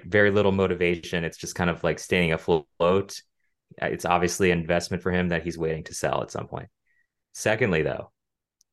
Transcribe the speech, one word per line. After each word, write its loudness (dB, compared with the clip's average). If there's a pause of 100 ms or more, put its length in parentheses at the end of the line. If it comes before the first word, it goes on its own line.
very 4
little 4
motivation. 0
It's -6
just -12
kind 0
of, -2
like, 0
staying 0
afloat. 0 (560)
It's -4
obviously 2
an 2
investment -2
for -2
him 2
that -2
he's -6
waiting -4
to -16
sell -2
at -8
some -8
point. -10 (680)
Secondly, 2
though, -4 (600)